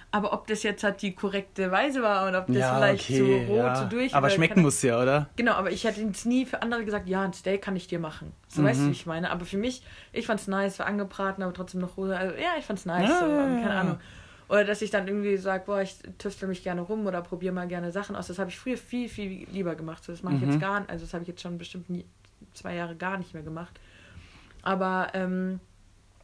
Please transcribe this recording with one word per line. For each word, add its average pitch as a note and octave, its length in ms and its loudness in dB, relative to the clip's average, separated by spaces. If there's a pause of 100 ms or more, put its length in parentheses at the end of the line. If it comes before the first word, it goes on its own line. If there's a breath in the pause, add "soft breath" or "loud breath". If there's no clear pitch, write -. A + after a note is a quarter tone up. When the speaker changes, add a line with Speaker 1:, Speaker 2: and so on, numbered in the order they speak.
(120)
Speaker 1:
Aber G#3 200 0
ob - 160 -4
das G#3+ 160 -2
jetzt G#3 220 -2
halt G3+ 160 0
die G3 120 -2
korrekte G3 580 -2
Weise C4 300 2
war G3+ 260 2
und F#3 80 2
ob F#3 120 0
das B2+ 80 2
Speaker 2:
Ja, B2+ 220 4
Speaker 1:
vielleicht G3 260 6
Speaker 2:
okay, C3+ 140 2
Speaker 1:
so C3 360 6
roh - 40 4
Speaker 2:
ja. B2+ 160 4
Speaker 1:
zu C3 160 0
durch B3+ 260 0
Speaker 2:
Aber C#3 120 6
Speaker 1:
oder G3 80 6
Speaker 2:
schmecken E3 200 4
Speaker 1:
keine F#3+ 60 10
Speaker 2:
muss C#3 200 4
ja, A#2+ 200 4
oder? C#3+ 340 4
Speaker 1:
Genau, A#3+ 180 4
aber F#3 180 2
ich G3 120 -4
hätte G#3+ 180 0
jetzt G#3+ 240 -4
nie B3 200 4
für - 160 -6
andere A#3 240 -2
gesagt, G3+ 240 -4
„Ja, F#3+ 140 2
ein F#3 100 -2
Steak G3 280 -2
kann G3 140 -4
ich F3 120 -6
dir E3+ 120 -4
machen.“ D#3 320 -8 (160)
So, D3+ 160 2
weißt C3+ 160 6
du, C#3+ 60 4
Speaker 2:
Mhm. - 20 6
Speaker 1:
wie C#3+ 60 4
ich - 120 -6
meine? E3 240 -4
Aber F3+ 160 -2
für G3 120 -4
mich, B3 260 -2 (300 loud breath)
ich A3+ 120 -4
fand's A3 220 -2
nice, G3 320 0
war - 60 -4
angebraten, G3 580 -2
aber F3+ 100 -4
trotzdem F#3 280 -6
noch F3+ 160 -6
roh. F#3+ 80 -2
Also, F#3 320 0
ja, E4+ 200 0
ich C#4 80 -4
fand's - 200 -6
nice, F3+ 240 4
Speaker 2:
Ja, F4 100 6
Speaker 1:
so, F4 60 4
Speaker 2:
ja, D4 180 4 (180)
Speaker 1:
keine G3+ 120 0
Speaker 2:
ja. F#3+ 80 0
Speaker 1:
Ahnung. D#3+ 180 0 (480 loud breath)
Oder G#3 160 6
dass G3+ 180 0
ich G#3 80 -2
dann G3 200 0
irgendwie G3+ 260 0
sag, F#3+ 300 -2
„Boah, G3+ 160 0
ich - 160 -6 (200)
tüftel G3 300 -6
mich F#3 160 -4
gerne F3 160 -2
rum G#3 280 -4
oder F3+ 140 -2
probier F3+ 300 -4
mal F3+ 160 -4
gerne F3 240 -4
Sachen G3+ 240 -4
aus.“ F3+ 120 -6
Das F3+ 120 -8
hab F#3+ 80 -2
ich F3 100 -10
früher B3 200 -4
viel, B3 320 -6
viel F#3+ 420 -8
lieber F3 240 -2
gemacht. D#3+ 300 -10
So, F3 80 -10
das E3+ 100 -12
mach D3 80 0
ich C#3 100 4
Speaker 2:
Mhm. C3+ 100 2
Speaker 1:
jetzt D3+ 100 4
gar G3 180 0
nicht, G3 100 -6
also E3 140 -6
das - 100 -10
hab E3+ 80 -4
ich E3+ 60 -8
jetzt F3 140 -12
schon F3 160 -8
bestimmt E3+ 320 -12
nie, F3 160 -6 (480)
zwei F#3 220 -10
Jahre E3+ 200 -6
gar F#3 220 -4
nicht F3+ 160 -10
mehr D#3 100 -10
gemacht. D#3+ 340 -10 (840 loud breath)
Aber, F#3 520 2
ähm, F#3 460 -2 (640)